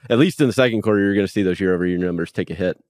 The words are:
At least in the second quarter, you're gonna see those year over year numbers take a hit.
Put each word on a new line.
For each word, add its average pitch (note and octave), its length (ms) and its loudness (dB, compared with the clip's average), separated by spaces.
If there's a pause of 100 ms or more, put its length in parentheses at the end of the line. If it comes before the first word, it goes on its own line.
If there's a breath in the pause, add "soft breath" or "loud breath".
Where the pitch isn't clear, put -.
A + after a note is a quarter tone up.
At A#2 100 4
least E3 220 2
in C#3 60 4
the A2 60 0
second A#2 280 2
quarter, G#2+ 200 2
you're G2 140 0
gonna G2 120 0
see G#2 160 -4
those F2+ 160 -2
year F#2 140 0
over F2+ 120 -2
year F2+ 120 0
numbers F2 340 -4
take - 180 -6
a E2+ 40 -8
hit. F#2 240 -4 (120)